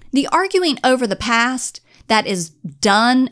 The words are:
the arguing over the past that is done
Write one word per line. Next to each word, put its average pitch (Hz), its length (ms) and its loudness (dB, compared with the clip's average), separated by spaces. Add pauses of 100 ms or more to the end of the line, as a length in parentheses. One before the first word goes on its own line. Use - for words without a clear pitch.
(100)
the 269 180 0
arguing 359 540 0
over 254 240 2
the 196 100 -4
past 240 680 -2 (240)
that 220 200 2
is 175 220 -4
done 233 840 0